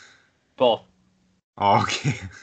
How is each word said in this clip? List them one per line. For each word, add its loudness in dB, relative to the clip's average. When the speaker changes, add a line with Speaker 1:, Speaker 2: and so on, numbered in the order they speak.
Speaker 1:
<laughs> -20
Speaker 2:
Both. 2
Speaker 1:
Oh, 2
okay. -4
<laughs> -16